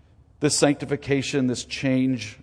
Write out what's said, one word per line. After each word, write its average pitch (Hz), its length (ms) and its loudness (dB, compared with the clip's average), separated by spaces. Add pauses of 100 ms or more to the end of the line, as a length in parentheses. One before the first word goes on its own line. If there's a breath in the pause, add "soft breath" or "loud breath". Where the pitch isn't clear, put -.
(380 soft breath)
This 147 180 2
sanctification, 139 920 0
this 120 160 -4
change 131 800 -2